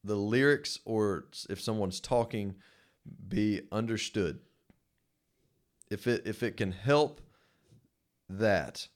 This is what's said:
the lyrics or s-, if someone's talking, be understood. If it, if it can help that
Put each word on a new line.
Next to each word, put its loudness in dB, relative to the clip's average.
the -2
lyrics 2
or 0
s-, -14
if -6
someone's -2
talking, -2
be 0
understood. -2
If -4
it, 0
if -4
it -4
can 0
help 2
that 0